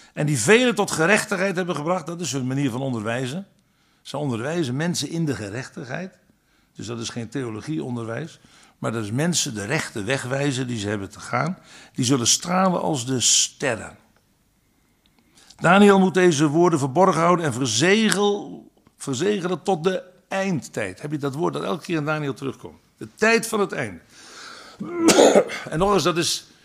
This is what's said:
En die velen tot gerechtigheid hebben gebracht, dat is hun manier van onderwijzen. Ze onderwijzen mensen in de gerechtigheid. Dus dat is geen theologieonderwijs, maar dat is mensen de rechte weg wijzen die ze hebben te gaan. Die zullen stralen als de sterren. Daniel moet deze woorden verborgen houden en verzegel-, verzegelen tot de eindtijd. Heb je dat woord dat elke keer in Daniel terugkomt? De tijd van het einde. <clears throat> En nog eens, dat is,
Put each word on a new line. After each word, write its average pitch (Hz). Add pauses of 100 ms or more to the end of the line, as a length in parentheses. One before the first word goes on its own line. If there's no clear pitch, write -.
(140)
En 151
die 147
velen 220
tot 196
gerechtigheid 190
hebben 175
gebracht, 160
dat 170
is 156
hun 131
manier 135
van 123
onderwijzen. 127 (540)
Ze -
onderwijzen 139
mensen 156
in 165
de 139
gerechtigheid. 131 (600)
Dus 104
dat 117
is 113
geen 117
theologieonderwijs, 123 (380)
maar 120
dat 113
is 104
mensen 151
de 101
rechte 120
weg 131
wijzen 135
die 120
ze 101
hebben 101
te -
gaan. 147 (360)
Die 131
zullen 120
stralen 180
als 131
de 131
sterren. - (1600)
Daniel 196
moet 185
deze 165
woorden 165
verborgen 151
houden 170
en 131
verzegel-, 175 (260)
verzegelen 180
tot 175
de 180 (240)
eindtijd. 143
Heb 147
je 156
dat 135
woord 165
dat 147
elke 180
keer 170
in 147
Daniel 151
terugkomt? 110 (180)
De 110
tijd 226
van 214
het 196
einde. 104 (800)
<clears throat> -
En 156
nog 196
eens, 175
dat 160
is, - (200)